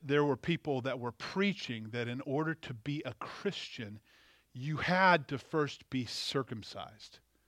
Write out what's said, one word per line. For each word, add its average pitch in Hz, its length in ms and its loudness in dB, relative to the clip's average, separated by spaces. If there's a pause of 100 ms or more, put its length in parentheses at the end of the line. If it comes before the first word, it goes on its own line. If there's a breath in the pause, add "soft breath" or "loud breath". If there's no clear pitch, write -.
there 143 180 6
were 139 120 4
people 151 440 0
that 123 180 -2
were 120 140 -4
preaching 165 800 -2
that 120 180 -2
in 123 140 -4
order 156 300 0
to 143 220 -8
be 143 300 -4
a 123 100 -6
Christian, - 840 -8 (520 soft breath)
you 143 240 -4
had 180 520 6
to 135 100 -2
first - 500 -2
be 127 160 0
circumcised. - 1160 -6 (280)